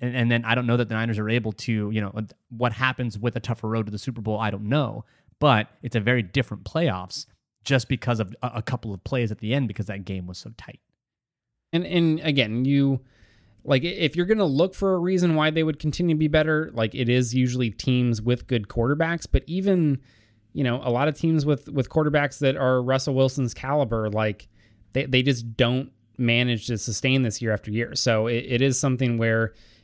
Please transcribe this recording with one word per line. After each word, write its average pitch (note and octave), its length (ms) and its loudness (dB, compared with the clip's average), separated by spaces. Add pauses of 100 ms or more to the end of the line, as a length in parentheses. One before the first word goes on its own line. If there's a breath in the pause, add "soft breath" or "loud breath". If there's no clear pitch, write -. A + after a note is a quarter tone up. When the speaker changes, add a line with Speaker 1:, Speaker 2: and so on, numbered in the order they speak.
Speaker 1:
and, B2 140 -4
and A#2+ 160 2
then A#2 140 0
I A#2 100 2
don't B2 100 -2
know A#2+ 120 2
that A#2 120 0
the A2+ 60 -4
Niners A2+ 240 -2
are G#2+ 100 -4
able A2 220 0
to, G#2+ 400 -2
you A2 100 -2
know, G2 100 -6 (380)
what A#2 240 -2
happens A#2+ 460 -2
with A#2 160 -2
a A#2+ 40 -4
tougher A2+ 280 -6
road A2 180 0
to G#2 60 -10
the G#2 80 -8
Super A#2 220 -8
Bowl, G#2+ 180 -2
I A2 100 -2
don't G2+ 140 -6
know. A2+ 420 -2 (340 soft breath)
But A#2+ 280 4 (160)
it's A#2+ 120 -6
a A2+ 40 2
very A#2 240 2
different G2+ 400 -4
playoffs F#2+ 640 -4 (360)
just C3+ 240 2
because B2 320 0
of G#2+ 220 -4
a, B2 140 -4
a A2+ 80 -4
couple A2 300 -6
of F#2 100 -12
plays A#2+ 280 -2
at G#2 60 -8
the G#2+ 160 -4
end C3+ 140 0
because G2+ 180 -6
that G2 200 -10
game F#2 200 -6
was F2+ 140 -12
so A2+ 180 -16
tight. - 220 -20 (920)
Speaker 2:
And, E3+ 120 0
and E3+ 360 2
again, B2+ 440 0
you, C#3 360 2 (600 soft breath)
like, C3 200 2
if E3+ 320 -2
you're F3 100 0
gonna G#3+ 200 2
look D#3+ 280 2
for F#3+ 220 0
a F3+ 40 0
reason F3 360 2
why D#3 160 2
they D#3+ 120 2
would D#3 140 -2
continue D#3+ 380 0
to D#3 40 0
be D#3 80 2
better, D#3 460 2
like, A2+ 220 -2
it A#2+ 140 0
is B2 260 2
usually B2+ 340 2
teams B2 520 0
with A#2+ 260 -2
good A2+ 200 -2
quarterbacks. D3+ 640 -2
But C#3 140 2
even, F3 560 2 (520 soft breath)
you D3 100 -2
know, B2 200 0
a B2+ 80 0
lot B2+ 160 2
of D3+ 100 -2
teams D#3+ 280 2
with, D3 240 0
with C#3 200 -2
quarterbacks D3 500 0
that C3+ 160 2
are B2+ 260 2
Russell C3 340 0
Wilson's C3 380 2
caliber, A#2 560 -2
like, G#2+ 380 -2 (460 soft breath)
they, C3+ 120 0
they C3 180 4
just A#2 340 0
don't B2+ 340 2 (260)
manage A#2+ 500 2
to A#2 100 -2
sustain C3 460 0
this A#2 180 -2
year A2+ 100 -2
after G#2+ 200 -4
year. A#2 240 -4
So A2 320 2
it, A#2+ 200 -2
it B2 140 0
is C3+ 180 4
something B2+ 380 0
where, A2+ 360 0 (300 soft breath)